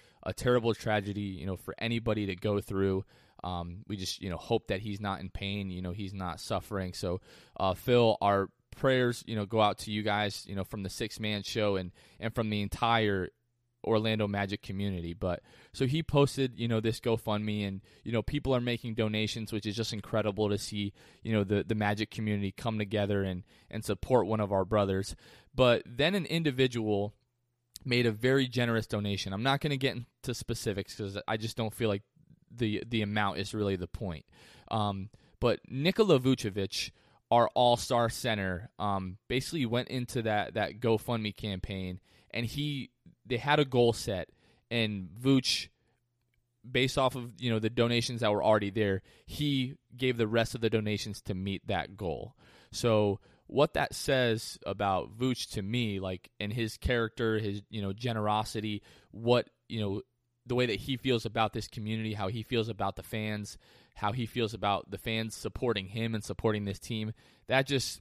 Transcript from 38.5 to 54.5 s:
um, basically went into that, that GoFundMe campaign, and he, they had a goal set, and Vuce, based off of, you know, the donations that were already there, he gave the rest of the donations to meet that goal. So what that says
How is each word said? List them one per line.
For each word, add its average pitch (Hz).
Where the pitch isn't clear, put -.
um, 95
basically 131
went 120
into 123
that, 104
that 101
GoFundMe 113
campaign, 95
and 120
he, 143
they 123
had 143
a 143
goal 123
set, 92
and 107
Vuce, 131
based 127
off 135
of, 120
you 120
know, 113
the 110
donations 120
that 107
were 104
already 104
there, 98
he 139
gave 127
the 117
rest 113
of 113
the 113
donations 107
to 104
meet 95
that 95
goal. 78
So 107
what 139
that -
says 123